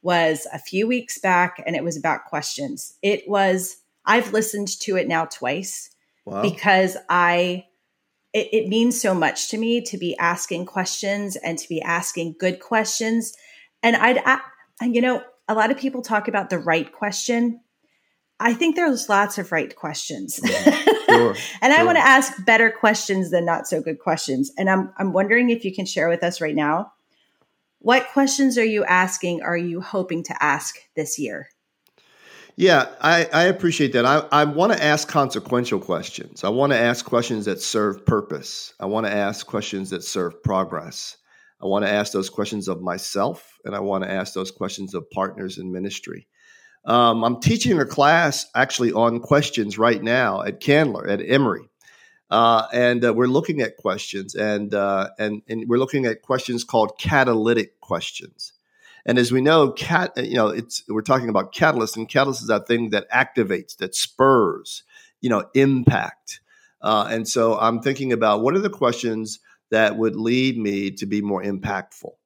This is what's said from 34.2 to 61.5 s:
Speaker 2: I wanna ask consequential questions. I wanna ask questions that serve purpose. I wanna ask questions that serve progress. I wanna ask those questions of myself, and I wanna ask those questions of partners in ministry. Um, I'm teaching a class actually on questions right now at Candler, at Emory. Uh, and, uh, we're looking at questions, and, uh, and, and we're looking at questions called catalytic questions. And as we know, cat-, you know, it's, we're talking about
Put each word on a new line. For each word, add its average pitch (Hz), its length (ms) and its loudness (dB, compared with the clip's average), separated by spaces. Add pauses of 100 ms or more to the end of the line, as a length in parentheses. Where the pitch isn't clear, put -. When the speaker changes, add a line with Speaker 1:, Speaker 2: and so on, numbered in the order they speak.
Speaker 2:
I 147 120 6
wanna 165 320 2
ask 151 320 0
consequential 123 720 -2
questions. - 640 -8
I 98 60 0
wanna 135 260 2
ask 120 300 2
questions 117 400 -2
that 98 160 -4
serve 104 440 -2
purpose. - 760 -2
I 95 80 -6
wanna 107 220 -2
ask 101 360 -2
questions 98 460 -6
that 87 120 -8
serve 87 400 -6
progress. 87 720 -4 (440)
I 98 60 -6
wanna 98 200 0
ask 104 240 0
those 95 180 -2
questions 104 380 -6
of 90 140 -6
myself, 98 840 -6
and 101 120 -8
I 98 40 -6
wanna 98 280 -4
ask 95 260 -6
those 95 180 -6
questions 98 420 -10
of 85 180 -10
partners 95 460 -6
in 92 140 -12
ministry. 92 560 -10 (560)
Um, 117 400 4
I'm 120 180 0
teaching 226 380 2
a 139 60 0
class 151 720 2
actually 123 380 2
on 117 260 2
questions 117 580 0
right 110 240 2
now 113 400 0
at - 200 -8
Candler, 143 460 2
at 101 140 0
Emory. 123 480 0 (600)
Uh, 113 440 6
and, 123 320 2
uh, 117 80 4
we're 123 140 2
looking 143 340 0
at 110 160 -4
questions, 95 580 -6
and, 104 380 -2
uh, 98 360 0 (100)
and, 107 280 -4
and 113 200 -8
we're 120 100 2
looking 131 280 -2
at 110 160 -4
questions 123 420 -4
called 110 340 0
catalytic 117 840 2
questions. - 720 -10 (520)
And 120 120 0
as 120 140 2
we 131 100 2
know, 147 300 4
cat-, - 460 -2
you - 180 -4
know, 110 120 2
it's, - 420 -6
we're 110 120 -2
talking 123 280 0
about 98 240 -2